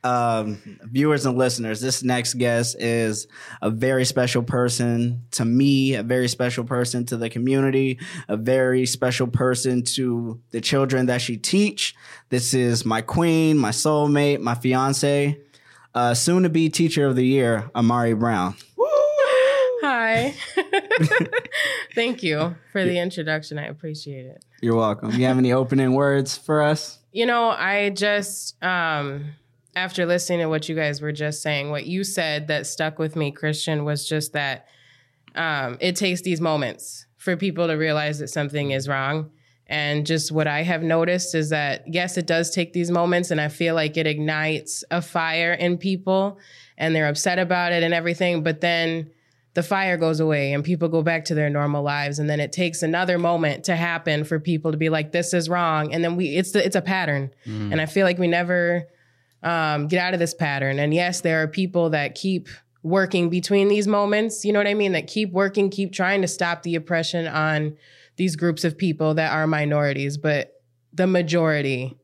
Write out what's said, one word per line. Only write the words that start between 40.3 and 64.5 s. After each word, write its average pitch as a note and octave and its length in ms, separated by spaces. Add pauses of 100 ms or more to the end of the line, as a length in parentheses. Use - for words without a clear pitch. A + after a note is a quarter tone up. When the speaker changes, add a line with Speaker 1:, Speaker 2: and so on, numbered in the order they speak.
Speaker 2:
what D#3 160
I D3 160
have E3+ 180
noticed E3+ 540
is D#3 140
that, D3 340 (100)
yes, F3+ 240
it E3+ 80
does E3 260
take E3+ 200
these E3+ 180
moments. F3 420
And D#3 100
I D3+ 80
feel E3 260
like D#3 220
it D#3 100
ignites D3+ 840
a E3+ 100
fire E3 500
in F3 260
people F#3+ 640 (380)
and D#3+ 180
they're D#3 140
upset F3 280
about F3 360
it E3+ 100
and E3 100
everything. E3+ 500
But D#3 180
then E3 480 (460)
the E3+ 80
fire F#3+ 340
goes D#3+ 220
away D3 340
and C#3+ 100
people E3 260
go D#3+ 140
back E3 220
to E3 100
their D3+ 140
normal D3 340
lives. C#3+ 360
And D3 80
then D3+ 120
it D3 120
takes E3+ 300
another F3 380
moment E3 460
to F3+ 100
happen E3 480
for D#3 160
people D#3 320
to D#3 80
be D#3+ 100
like, D#3 220
"This E3+ 200
is E3+ 160
wrong." D#3+ 460
And E3+ 100
then E3+ 120
we, F3 220
it's F#3 160
the, G#3 120
it's F#3+ 100
a F#3 60
pattern. D3+ 480 (160)
Speaker 3:
Mm. G#2+ 260
Speaker 2:
And D#3 80
I D#3 60
feel G3 180
like F3+ 140
we F3+ 100
never F3 600 (560)
um, D#3 440
get F3+ 120
out F3+ 140
of F3 60
this E3+ 140
pattern. C#3 460
And D3 140
yes, F3 280
there D#3+ 220
are D#3 40
people F3 440
that C#3+ 240
keep F#3+ 320 (340)
working F3+ 480
between G3 400
these G#3 180
moments, G#3 560
you G#3 80